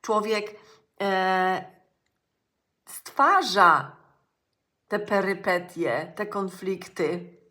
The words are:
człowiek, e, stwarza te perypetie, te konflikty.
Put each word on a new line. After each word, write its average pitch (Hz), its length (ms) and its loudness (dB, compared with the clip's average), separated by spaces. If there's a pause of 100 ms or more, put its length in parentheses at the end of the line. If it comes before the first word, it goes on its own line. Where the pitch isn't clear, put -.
człowiek, 214 540 -2 (460)
e, 185 760 0 (1080)
stwarza 196 1080 2 (880)
te 208 100 -2
perypetie, 180 1160 -2
te 208 100 -6
konflikty. 180 1120 -6 (120)